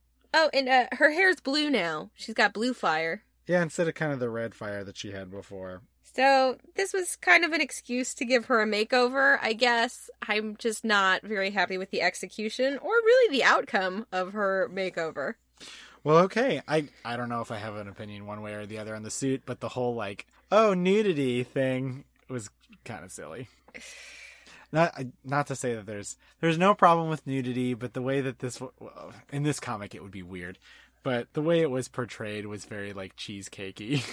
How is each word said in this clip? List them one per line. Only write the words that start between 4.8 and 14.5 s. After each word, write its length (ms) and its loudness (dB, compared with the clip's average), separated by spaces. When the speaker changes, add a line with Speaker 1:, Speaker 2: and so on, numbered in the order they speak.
Speaker 2:
that 120 -14
she 140 -10
had 200 -10
before. 520 -12
Speaker 1:
So, 440 4
this 160 -4
was 240 -4
kind 280 4
of 80 0
an 80 2
excuse 540 -4
to 100 -6
give 200 2
her 180 2
a 40 2
makeover, 760 4
I 120 0
guess. 560 0
I'm 280 -2
just 280 -4
not 380 4
very 280 -2
happy 280 0
with 120 -8
the 120 -2
execution, 760 -2
or 140 -4
really 460 6
the 60 4
outcome 680 2
of 220 -4
her 380 0